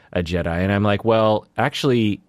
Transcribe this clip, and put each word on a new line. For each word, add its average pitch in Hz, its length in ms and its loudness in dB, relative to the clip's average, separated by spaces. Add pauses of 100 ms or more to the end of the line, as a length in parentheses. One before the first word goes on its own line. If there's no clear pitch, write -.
(140)
a 90 100 -2
Jedi." 85 240 -4 (160)
And 95 80 0
I'm 101 120 2
like, 101 220 0
"Well, 110 400 2 (120)
actually, 117 720 0